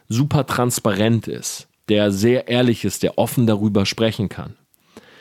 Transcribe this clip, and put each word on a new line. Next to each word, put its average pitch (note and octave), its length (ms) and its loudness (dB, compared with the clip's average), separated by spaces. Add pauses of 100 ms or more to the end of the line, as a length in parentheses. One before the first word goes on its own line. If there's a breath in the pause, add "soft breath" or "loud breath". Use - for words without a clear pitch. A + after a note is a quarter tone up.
super C#3 380 0
transparent A2+ 800 0
ist, - 400 -10 (200)
der G#2 220 4
sehr A2+ 380 2
ehrlich A#2+ 360 2
ist, - 200 -4
der - 140 -2
offen A#2 280 0
darüber G#2 400 2
sprechen A2 420 -2
kann? - 280 -12 (640 loud breath)